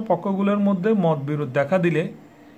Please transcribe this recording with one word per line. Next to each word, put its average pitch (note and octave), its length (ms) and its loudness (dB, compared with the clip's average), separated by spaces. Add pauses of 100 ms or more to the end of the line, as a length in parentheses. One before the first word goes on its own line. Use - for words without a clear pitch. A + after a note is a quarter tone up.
পক্ষগুলোর G3 520 0
মধ্যে G3+ 340 2
মতবিরোধ D3 560 0
দেখা C#3+ 280 0
দিলে E3+ 360 0 (440)